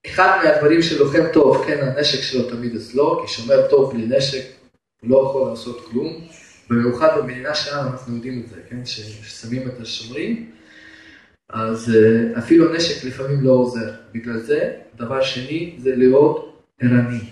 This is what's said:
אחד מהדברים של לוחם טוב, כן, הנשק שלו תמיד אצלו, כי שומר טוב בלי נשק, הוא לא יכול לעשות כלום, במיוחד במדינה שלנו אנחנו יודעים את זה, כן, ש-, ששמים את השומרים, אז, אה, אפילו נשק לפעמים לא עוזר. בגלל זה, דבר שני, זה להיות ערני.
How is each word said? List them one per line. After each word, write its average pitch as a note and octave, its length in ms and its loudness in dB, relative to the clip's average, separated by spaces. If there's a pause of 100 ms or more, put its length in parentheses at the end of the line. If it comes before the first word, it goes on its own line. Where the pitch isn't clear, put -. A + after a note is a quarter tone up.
אחד F#3 380 2
מהדברים D3+ 380 4
של D#3+ 160 -2
לוחם C#3+ 340 2
טוב, C#3+ 340 4
כן, D3 120 -2 (100)
הנשק C#3 340 -2
שלו A#2 280 -4
תמיד A#2 260 -8
אצלו, D3 460 -2
כי - 100 -10
שומר C3+ 380 2
טוב C3+ 240 4
בלי A#2 220 -2
נשק, C#3 300 -2 (540)
הוא A2+ 100 -6
לא C3+ 160 6
יכול C3 240 -2
לעשות A2+ 400 -14
כלום, D#3 380 -8 (420)
במיוחד A#2+ 380 2 (100)
במדינה B2+ 360 -6
שלנו C#3+ 360 -6
אנחנו A#2+ 240 -10
יודעים A#2+ 280 -10
את - 60 -16
זה, - 200 -20
כן, B2 180 -12
ש-, A2+ 140 -12
ששמים A#2 680 -12
את B2 120 -14
השומרים, C3+ 720 -10 (960)
אז, A2+ 460 -4
אה, A2+ 440 4
אפילו E3 340 6
נשק E3 320 -4
לפעמים C3+ 400 -4
לא C3 80 6
עוזר. A#2 400 0 (200)
בגלל A2+ 260 -8
זה, D3 380 -2 (180)
דבר B2+ 280 -6
שני, C#3+ 560 -6
זה B2 180 -2
להיות C3 680 4 (160)
ערני. A#2+ 400 2 (120)